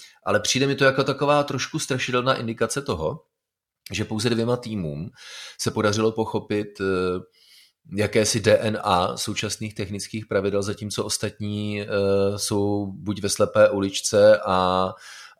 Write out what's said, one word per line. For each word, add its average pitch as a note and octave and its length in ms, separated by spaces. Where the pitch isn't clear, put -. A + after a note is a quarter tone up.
ale G#2 160
přijde C3 280
mi C#3 80
to C#3 100
jako C3+ 180
taková C#3+ 400
trošku C#3+ 360
strašidelná B2+ 560
indikace A2+ 460
toho, F#2+ 420
že G#2 140
pouze A2 240
dvěma A#2 280
týmům F#2+ 520
se - 120
podařilo A2 400
pochopit, G#2 680
eh, F#2 380
jakési G#2+ 420
D G#2 180
N G#2+ 260
A F#2+ 340
současných G#2+ 580
technických G2+ 500
pravidel, G2+ 380
zatímco G#2 420
ostatní, G#2 760
eh, G#2 60
jsou G2+ 560
buď G2 300
ve G2+ 80
slepé G#2+ 400
uličce G2+ 760
a, F#2 440